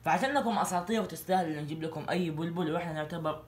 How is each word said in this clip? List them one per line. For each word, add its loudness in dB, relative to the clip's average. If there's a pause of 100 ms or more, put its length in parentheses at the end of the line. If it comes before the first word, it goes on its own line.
فعشانكم 2
أساطير 2
وتستاهل 0
إنه -4
نجيب -4
لكم -4
أي 2
بلبل، 0
وإحنا -2
نعتبر -4